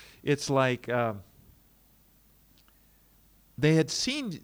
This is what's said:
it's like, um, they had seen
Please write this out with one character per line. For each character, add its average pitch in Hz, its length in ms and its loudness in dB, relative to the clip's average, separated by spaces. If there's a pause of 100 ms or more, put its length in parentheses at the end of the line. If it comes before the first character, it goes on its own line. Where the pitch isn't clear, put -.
(220)
it's 143 300 -2
like, 131 380 0
um, 120 260 0 (2500)
they 151 180 4
had 160 140 2
seen 254 540 -4